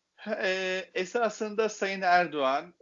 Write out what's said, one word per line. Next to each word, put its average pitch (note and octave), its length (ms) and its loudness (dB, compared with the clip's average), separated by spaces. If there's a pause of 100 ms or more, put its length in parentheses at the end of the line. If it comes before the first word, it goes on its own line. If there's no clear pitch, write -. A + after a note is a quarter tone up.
(440)
E, F#3 380 -2 (120)
esasında G#3+ 760 -2
Sayın G3 320 -4
Erdoğan, E3 800 2